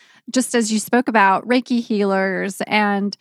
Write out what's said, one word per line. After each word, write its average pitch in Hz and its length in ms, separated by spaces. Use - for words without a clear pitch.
just 254 280
as 220 160
you 214 80
spoke - 260
about, 196 400
Reiki 247 340
healers 196 840
and 202 540